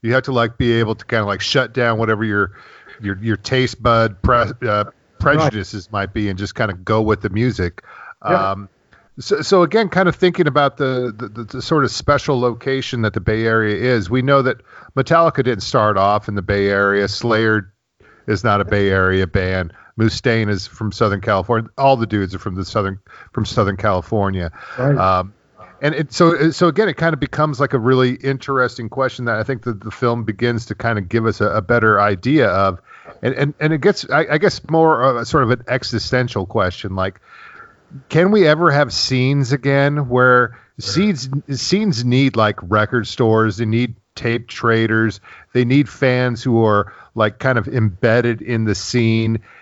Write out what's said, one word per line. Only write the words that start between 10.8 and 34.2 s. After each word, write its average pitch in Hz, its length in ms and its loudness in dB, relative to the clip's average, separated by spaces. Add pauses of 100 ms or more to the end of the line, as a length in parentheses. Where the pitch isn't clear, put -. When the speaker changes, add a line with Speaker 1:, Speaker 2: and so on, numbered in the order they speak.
Speaker 1:
the, 113 120 -10
the, 110 160 -12
the 120 180 -10
sort 151 220 0
of 107 60 0
special 143 480 -2
location 123 640 -4
that 104 120 0
the 110 60 -4
Bay 110 260 -2
Area 110 480 0
is, 95 160 -2
we 127 100 0
know 139 220 4
that 123 160 -2 (360)
Metallica 165 480 2
didn't 120 200 -2
start 107 340 2
off 101 320 0
in 104 60 -4
the 98 80 -4
Bay 101 260 0
Area. 101 400 2
Slayer 110 640 0 (540)
is 104 180 -2
not 101 160 4
a 95 60 -2
Bay 101 240 2
Area 95 360 2
band. 92 460 -2 (260)
Mustaine 113 520 0
is 101 160 -4
from 107 260 -8
Southern 101 300 0
California. 110 560 -2
All 135 180 4
the 113 100 -2
dudes 95 280 -2
are 90 40 -8
from 92 180 -8
the 95 100 -6
Southern, 95 320 -4 (340)
from 107 140 -4
Southern 98 320 0
California. 95 760 -2 (260)
Speaker 2:
Right. 139 160 0
Speaker 1:
Um, 92 380 0 (480)
and 147 140 -2
it, 147 180 -6
so, 165 380 4
so 175 180 2
again, 196 200 0
it 147 100 -6
kinda 165 180 0
becomes, 147 440 -2
like, 135 120 -2
a 135 60 2
really 127 380 2
interesting 131 760 -4
question 131 360 -4
that 110 100 -2
I 110 60 -2
think 117 200 -6
that 107 200 -6
the 110 80 -12
film 120 340 -2
begins 117 420 -2
to 107 80 -8
kinda 113 260 -2
give 113 240 -2
us 110 160 -2
a, 104 80 2
a 98 140 -2
better 110 380 4
idea 104 480 2
of. 95 320 0 (420)
And, 131 120 -2
and, 143 260 -2
and 156 120 0
it 151 80 -2
gets, - 300 0
I, 151 220 2